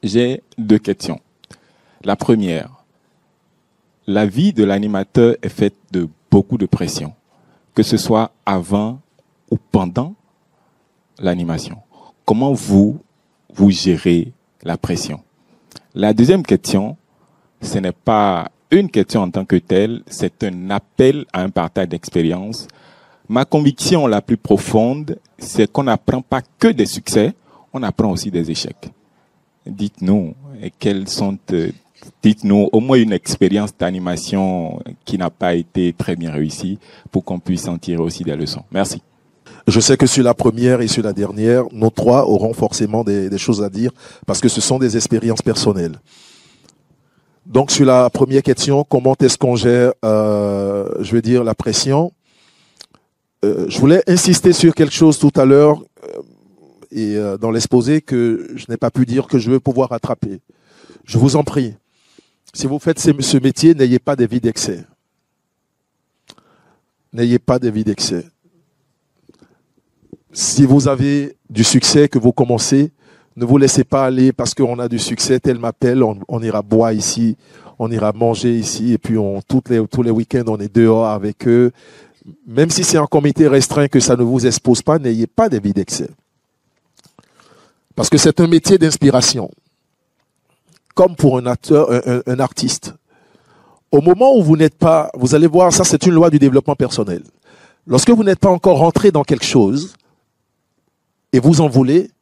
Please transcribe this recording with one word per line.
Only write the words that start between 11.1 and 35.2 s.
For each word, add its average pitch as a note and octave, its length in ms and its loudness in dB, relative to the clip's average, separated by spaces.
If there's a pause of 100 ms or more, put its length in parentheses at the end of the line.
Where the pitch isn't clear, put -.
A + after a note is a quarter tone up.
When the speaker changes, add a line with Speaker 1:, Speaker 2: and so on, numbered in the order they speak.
Speaker 1:
l'animation. F2 580 -6 (480)
Comment B2+ 260 0
vous, G#2 480 2 (540)
vous G2 180 4
gérez E2+ 600 0 (300)
la E2+ 140 -8
pression ? - 440 -8 (760)
La G#2+ 180 0
deuxième C#3+ 300 4
question, G#2 540 -2 (640)
ce - 160 -8
n'est F#2 160 -4
pas G2+ 580 -2 (280)
une G3 100 0
question G#2+ 320 0
en F2+ 80 -4
tant F#2+ 160 -6
que - 100 0
telle, G#2 520 -2
c'est - 360 -8
un F#2 260 -8
appel C3 640 0
à F2+ 80 -6
un F#2+ 80 -4
partage F2+ 400 -6
d'expérience. F2+ 800 -6 (640)
Ma B2+ 160 0
conviction D3 640 0
la G#2 140 0
plus A#2 160 -4
profonde, B2 800 -2 (200)
c'est - 340 -2
qu'on C#3+ 120 -2
n'apprend B2+ 380 -2
pas B2+ 200 -4 (180)
que A3+ 100 4
des C3+ 160 0
succès, - 480 -2 (400)
on C3 100 -8
apprend G#2 280 -2
aussi F#2 200 -6
des E2+ 180 -4
échecs. - 420 -10 (720)
Dites-nous, G2 680 -4 (280)
et F#2 100 -12
quelles G2 360 -4
sont, G2 300 -6 (140)
euh, F2 200 -2 (500)
dites-nous - 500 2
au A2 80 4
moins C3 180 2
une A2 160 2
expérience G2 640 -2
d'animation F2+ 1040 -6 (240)
qui G2+ 120 -8
n'a F2 120 -4